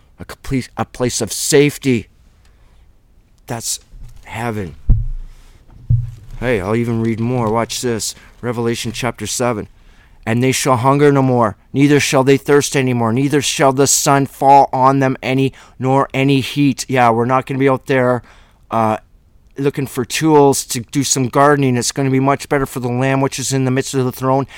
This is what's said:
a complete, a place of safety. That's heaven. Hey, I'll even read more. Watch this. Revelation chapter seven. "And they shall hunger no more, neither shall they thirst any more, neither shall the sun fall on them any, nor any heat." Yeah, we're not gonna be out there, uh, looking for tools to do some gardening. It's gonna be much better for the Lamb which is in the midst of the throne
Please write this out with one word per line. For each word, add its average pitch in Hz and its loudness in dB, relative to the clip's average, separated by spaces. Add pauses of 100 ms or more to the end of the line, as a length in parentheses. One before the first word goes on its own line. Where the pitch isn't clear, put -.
(200)
a - -18
complete, - -8
a 110 -6
place - -4
of 104 -6
safety. 139 0 (1400)
That's - -8 (460)
heaven. 107 -8 (1600)
Hey, 117 -2
I'll 101 -2
even 117 -2
read 113 -2
more. 117 -2
Watch 113 -4
this. 117 -4 (260)
Revelation 117 -4
chapter 113 -6
seven. 117 -4 (560)
"And 120 -2
they 131 2
shall 127 0
hunger 143 4
no 135 4
more, 120 0 (160)
neither 143 4
shall 131 0
they 135 4
thirst 143 2
any 127 0
more, 117 0
neither 139 0
shall 135 2
the 135 2
sun 139 2
fall 139 4
on 135 2
them 131 0
any, 131 0 (280)
nor 135 0
any 135 2
heat." 143 -2
Yeah, 123 4
we're 117 2
not 131 0
gonna 135 -6
be 135 2
out 131 -2
there, 127 0 (480)
uh, 110 0 (600)
looking 139 -2
for 120 -6
tools 147 4
to - -8
do 139 -4
some 131 0
gardening. 139 2
It's 117 -2
gonna 135 -2
be 131 2
much 139 -2
better 135 -2
for - -10
the 123 -4
Lamb 135 -2
which 135 -2
is 123 -6
in 135 -2
the 127 0
midst 131 -4
of 127 0
the 123 -4
throne 131 -2 (120)